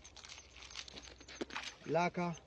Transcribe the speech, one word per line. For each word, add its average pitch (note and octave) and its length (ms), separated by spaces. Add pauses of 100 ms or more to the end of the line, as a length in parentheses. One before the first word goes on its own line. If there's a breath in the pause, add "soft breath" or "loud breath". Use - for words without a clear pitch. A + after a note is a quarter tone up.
(1900)
Laka, E3+ 500 (100)